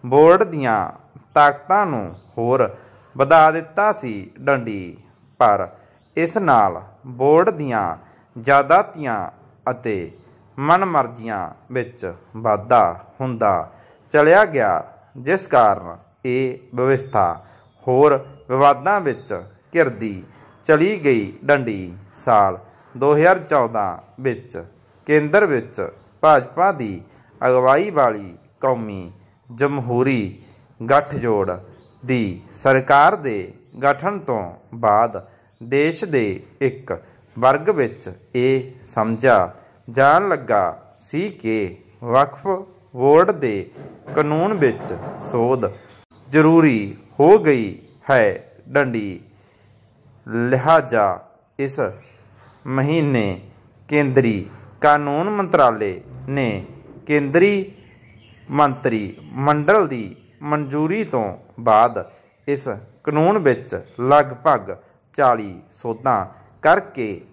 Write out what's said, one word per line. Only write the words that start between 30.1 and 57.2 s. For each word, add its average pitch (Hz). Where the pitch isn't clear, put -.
ਗੱਠਜੋੜ 117
ਦੀ 113
ਸਰਕਾਰ 139
ਦੇ 107
ਗਠਨ 147
ਤੋਂ 110
ਬਾਅਦ 110
ਦੇਸ਼ 143
ਦੇ 143
ਇੱਕ 117
ਵਰਗ 143
ਵਿੱਚ 127
ਇਹ 127
ਸਮਝਿਆ 110
ਜਾਣ 139
ਲੱਗਾ 117
ਸੀ 180
ਕਿ 110
ਵਕਫ 135
ਬੋਰਡ 151
ਦੇ 120
ਕਾਨੂੰਨ 156
ਵਿੱਚ 123
ਸੋਧ 120
ਜ਼ਰੂਰੀ 151
ਹੋ 175
ਗਈ 127
ਹੈ। 110
ਡੰਡੀ। 117
ਲਿਹਾਜ਼ਾ 120
ਇਸ 135
ਮਹੀਨੇ 135
ਕੇਂਦਰੀ 127
ਕਾਨੂੰਨ 147
ਮੰਤਰਾਲੇ 127
ਨੇ 117
ਕੇਂਦਰੀ 170